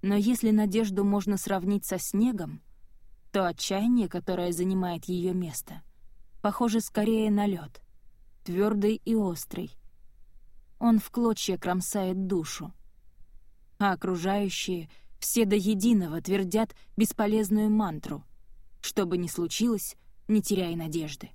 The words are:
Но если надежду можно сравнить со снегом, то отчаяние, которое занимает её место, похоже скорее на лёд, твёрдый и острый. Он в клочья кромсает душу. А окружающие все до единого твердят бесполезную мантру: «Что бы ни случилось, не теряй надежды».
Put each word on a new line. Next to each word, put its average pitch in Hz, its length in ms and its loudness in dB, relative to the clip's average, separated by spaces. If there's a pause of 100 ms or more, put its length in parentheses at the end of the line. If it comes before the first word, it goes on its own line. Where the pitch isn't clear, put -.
Но 196 140 2
если 220 340 2
надежду 208 540 2
можно 202 320 2
сравнить 196 480 0
со 190 140 -4
снегом, 190 640 -2 (720)
то 190 140 2
отчаяние, 202 600 0
которое 175 420 -2
занимает 180 540 -2
её 180 300 -2
место, 175 480 -6 (600)
похоже 220 380 2
скорее 220 500 0
на 208 160 4
лёд, 170 360 -4 (600)
твёрдый 208 600 0
и 226 100 0
острый. 190 600 -2 (1000)
Он 226 200 6
в - 120 -4
клочья 220 480 0
кромсает 185 680 -2
душу. 180 460 -4 (1040)
А 202 140 4
окружающие 185 960 -2 (300)
все - 260 2
до 208 120 4
единого 190 680 2
твердят 196 520 0 (220)
бесполезную 214 720 2
мантру: 170 560 0 (560)
«Что - 240 0
бы 180 140 -2
ни 175 80 -2
случилось, 190 680 -2 (320)
не 214 120 4
теряй 185 360 0
надежды». 160 580 -6